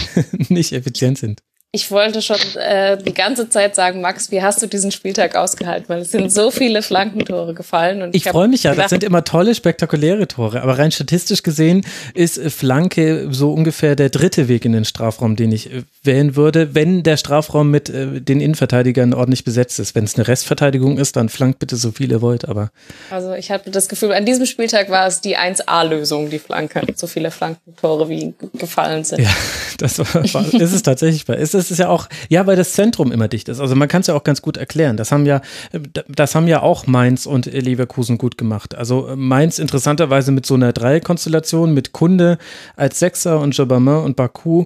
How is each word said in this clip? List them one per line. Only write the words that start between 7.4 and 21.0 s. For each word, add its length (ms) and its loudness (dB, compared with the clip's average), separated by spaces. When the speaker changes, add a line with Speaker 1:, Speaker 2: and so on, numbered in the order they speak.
Speaker 1:
gefallen. 480 -2
Und 140 -6
Speaker 2:
Ich 80 2
Speaker 1:
ich 40 -2
hab 60 0
Speaker 2:
freue 140 4
mich 160 2
ja, 80 4
das 60 2
Speaker 1:
gedacht 120 2
Speaker 2:
sind 140 2
immer 200 2
tolle, 300 2
spektakuläre 760 0
Tore. 360 -4
Aber 160 2
rein 120 4
statistisch 520 -2
gesehen 420 2
ist, 240 0
äh, 100 -4
Flanke 800 0
so 240 0
ungefähr 420 2
der 140 2
dritte 380 2
Weg 180 2
in 60 2
den 120 2
Strafraum, 520 -2
den 160 0
ich, 200 -4
äh, 120 -10
wählen 340 2
würde, 380 4
wenn 300 2
der 140 4
Strafraum 520 2
mit, 220 2
äh, 280 -6
den 220 2
Innenverteidigern 720 2
ordentlich 300 0
besetzt 340 -2
ist. 160 -6
Wenn's 220 -2
eine 120 2
Restverteidigung 680 0
ist, 200 -2